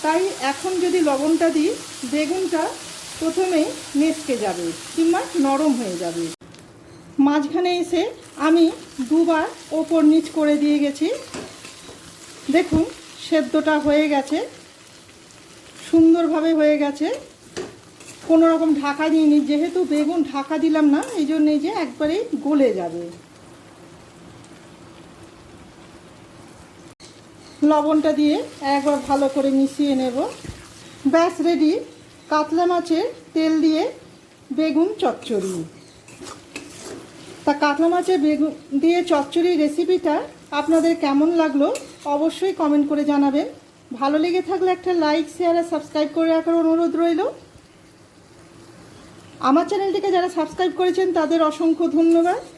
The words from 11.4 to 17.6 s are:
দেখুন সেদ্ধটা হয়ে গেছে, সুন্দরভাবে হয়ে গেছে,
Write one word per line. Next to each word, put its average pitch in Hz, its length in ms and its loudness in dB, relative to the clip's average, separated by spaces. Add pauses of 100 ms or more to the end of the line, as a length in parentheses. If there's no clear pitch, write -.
দেখুন 330 280 2 (440)
সেদ্ধটা 311 480 0 (100)
হয়ে 302 280 2
গেছে, 277 240 -2 (1500)
সুন্দরভাবে 330 720 4
হয়ে 302 240 4
গেছে, 285 240 -2 (1200)